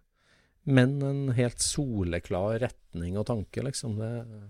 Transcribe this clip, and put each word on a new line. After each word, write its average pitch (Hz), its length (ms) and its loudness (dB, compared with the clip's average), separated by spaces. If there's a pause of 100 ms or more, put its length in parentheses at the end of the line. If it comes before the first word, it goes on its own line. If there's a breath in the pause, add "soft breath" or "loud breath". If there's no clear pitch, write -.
(640 soft breath)
Men 135 360 6
en 139 280 0
helt 120 300 2
soleklar 101 1000 0
retning 90 580 -4
og 107 80 0
tanke, 113 380 -4
liksom. 123 340 -4
Det, 117 280 -4 (240)